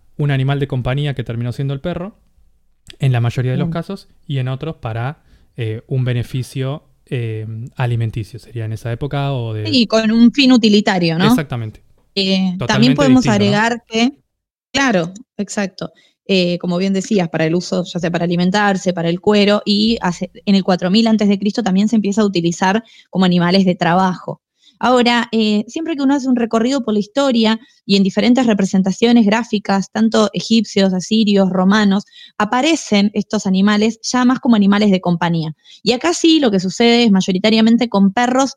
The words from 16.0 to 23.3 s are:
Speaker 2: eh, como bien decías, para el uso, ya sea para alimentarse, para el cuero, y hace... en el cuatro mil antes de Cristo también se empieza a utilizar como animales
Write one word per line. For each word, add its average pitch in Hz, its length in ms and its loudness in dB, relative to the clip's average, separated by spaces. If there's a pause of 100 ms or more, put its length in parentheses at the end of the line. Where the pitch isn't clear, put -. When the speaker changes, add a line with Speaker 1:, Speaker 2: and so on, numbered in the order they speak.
Speaker 2:
eh, 175 320 0
como 180 200 -4
bien 196 140 -2
decías, 190 360 0
para 160 180 -2
el 165 80 0
uso, 180 300 -2
ya 175 160 -8
sea 170 100 -2
para 170 140 -4
alimentarse, 185 680 0
para 170 160 -4
el 175 120 -2
cuero, 208 440 2
y 208 360 0
hace... 180 300 -6 (160)
en 202 80 4
el 190 100 2
cuatro 180 260 0
mil 226 160 2
antes 214 220 2
de 202 100 2
Cristo 196 240 -4
también 202 260 2
se 233 80 0
empieza 208 260 0
a - 20 4
utilizar 190 580 0 (280)
como 185 140 0
animales 175 400 2